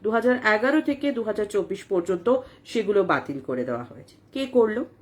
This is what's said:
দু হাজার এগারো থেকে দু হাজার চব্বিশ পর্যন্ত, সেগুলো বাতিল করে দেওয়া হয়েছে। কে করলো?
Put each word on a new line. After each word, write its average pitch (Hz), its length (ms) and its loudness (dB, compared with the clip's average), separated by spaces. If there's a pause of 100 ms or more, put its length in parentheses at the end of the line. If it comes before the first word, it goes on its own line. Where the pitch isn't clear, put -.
দু 214 80 0
হাজার 233 240 4 (100)
এগারো 247 360 4
থেকে 285 300 -2
দু 233 120 -4
হাজার 214 220 -2
চব্বিশ 196 380 -4
পর্যন্ত, 185 520 0 (300)
সেগুলো 202 380 2
বাতিল 143 360 -2
করে 127 260 -4
দেওয়া 120 180 -4
হয়েছে। - 320 -20 (180)
কে 269 120 -4
করলো? 240 400 2 (160)